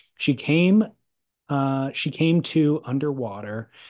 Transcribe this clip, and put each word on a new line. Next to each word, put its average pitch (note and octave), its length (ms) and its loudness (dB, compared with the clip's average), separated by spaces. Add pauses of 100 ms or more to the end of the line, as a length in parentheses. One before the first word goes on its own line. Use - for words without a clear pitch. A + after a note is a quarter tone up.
(160)
She - 180 0
came, F3+ 500 2 (680)
uh, C3+ 420 -2
she - 180 -6
came E3 320 2
to D3+ 420 2
underwater A2+ 840 -6 (200)